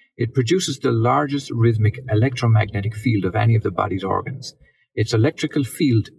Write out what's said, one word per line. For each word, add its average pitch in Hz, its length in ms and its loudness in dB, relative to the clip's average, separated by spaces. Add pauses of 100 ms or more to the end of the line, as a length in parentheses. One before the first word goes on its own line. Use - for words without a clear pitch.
(160)
It 117 180 -4
produces 143 440 0
the 127 140 0
largest 139 580 0
rhythmic 113 480 2 (100)
electromagnetic 110 880 0
field 107 300 0
of 90 100 -2
any 110 220 2
of 107 60 0
the 101 100 -2
body's 98 320 -2
organs. - 500 -6 (400)
Its 113 200 -2
electrical 143 500 0
field 120 540 0